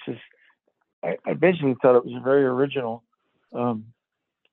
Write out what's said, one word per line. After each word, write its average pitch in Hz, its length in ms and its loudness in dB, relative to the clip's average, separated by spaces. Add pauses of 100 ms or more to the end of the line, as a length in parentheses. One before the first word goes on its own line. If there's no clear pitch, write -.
is, 123 100 -10 (840)
I, 87 220 -4
I 87 80 -4
basically 151 480 0
thought 127 140 6
it 120 100 4
was 123 100 0
a 127 80 -10
very 139 220 2
original, 127 580 -2 (500)
um, 117 320 -4 (680)